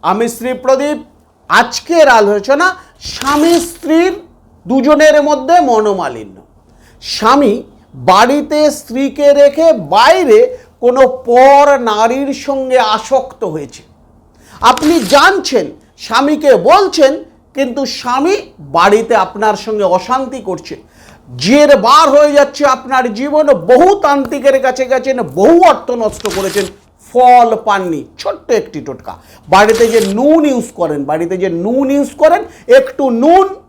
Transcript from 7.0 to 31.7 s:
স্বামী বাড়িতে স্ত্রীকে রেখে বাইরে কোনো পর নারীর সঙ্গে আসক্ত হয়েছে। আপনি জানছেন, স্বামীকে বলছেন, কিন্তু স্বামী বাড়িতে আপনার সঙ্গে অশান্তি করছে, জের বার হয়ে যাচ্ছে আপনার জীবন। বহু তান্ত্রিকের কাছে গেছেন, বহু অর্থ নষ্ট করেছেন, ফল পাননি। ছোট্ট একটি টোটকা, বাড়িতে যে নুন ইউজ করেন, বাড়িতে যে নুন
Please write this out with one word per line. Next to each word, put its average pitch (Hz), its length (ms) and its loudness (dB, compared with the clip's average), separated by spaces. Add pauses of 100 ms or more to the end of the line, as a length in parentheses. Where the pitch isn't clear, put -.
স্বামী 240 500 0 (580)
বাড়িতে 277 480 0 (120)
স্ত্রীকে 277 580 -4 (120)
রেখে 294 260 2 (280)
বাইরে 262 440 4 (420)
কোনো 247 220 2 (260)
পর 269 360 6 (260)
নারীর 240 400 -2 (160)
সঙ্গে 262 320 -2 (180)
আসক্ত 262 480 -6
হয়েছে। 156 380 -10 (880)
আপনি 302 240 0 (200)
জানছেন, 285 520 0 (340)
স্বামীকে 285 520 0 (160)
বলছেন, 320 440 2 (440)
কিন্তু 269 260 -4 (160)
স্বামী 269 360 -2 (420)
বাড়িতে 214 400 2
আপনার 202 480 -2
সঙ্গে 208 220 -4 (100)
অশান্তি 247 520 -6
করছে, 165 260 -12 (680)
জের 277 280 4 (160)
বার 302 280 4
হয়ে 294 240 4
যাচ্ছে 277 240 0 (140)
আপনার 254 280 -4 (140)
জীবন। 294 280 -2 (240)
বহু 294 180 6 (160)
তান্ত্রিকের 277 520 0 (100)
কাছে 262 260 -2
গেছেন, 262 240 -2 (220)
বহু 294 180 4 (140)
অর্থ - 180 -4 (160)
নষ্ট - 220 -8 (100)
করেছেন, 190 300 -4 (400)
ফল 247 420 4 (180)
পাননি। 185 340 -4 (200)
ছোট্ট - 280 -10 (120)
একটি - 260 -14
টোটকা, 127 260 -14 (360)
বাড়িতে 220 440 4
যে 226 80 2 (180)
নুন 302 320 2
ইউজ 247 180 -4 (120)
করেন, 151 200 -4 (100)
বাড়িতে 170 320 -4
যে 190 60 -2 (160)
নুন 262 220 -2 (100)